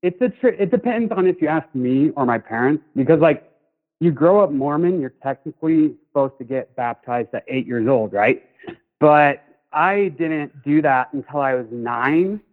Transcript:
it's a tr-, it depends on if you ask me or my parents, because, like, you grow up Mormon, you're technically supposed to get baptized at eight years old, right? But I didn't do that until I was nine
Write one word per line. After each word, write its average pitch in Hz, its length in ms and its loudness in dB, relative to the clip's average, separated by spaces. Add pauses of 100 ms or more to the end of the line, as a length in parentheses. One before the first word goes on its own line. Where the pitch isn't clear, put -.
it's 180 200 -4
a 254 80 0
tr-, 247 180 -2
it 202 240 0
depends 226 400 -2
on 185 160 0
if 180 140 0
you 156 60 0
ask 156 260 -2
me 131 420 0
or 139 100 -2
my 117 120 0
parents, 127 460 -2 (120)
because, 127 240 2
like, - 300 2 (500)
you 165 120 2
grow 170 320 4
up 180 80 0
Mormon, 151 480 -2
you're 131 140 -8 (100)
technically 151 720 -2 (140)
supposed 135 300 -2
to 131 40 -14
get 127 320 -8
baptized 120 580 -6
at 117 140 -10
eight 131 180 -4
years 117 220 -2
old, 117 240 0
right? 104 320 0 (560)
But 147 440 4 (280)
I 190 460 0
didn't 156 340 -4 (140)
do 147 160 2
that 135 320 0
until 143 260 -8
I 135 140 0
was 123 180 -6
nine 135 720 -2 (120)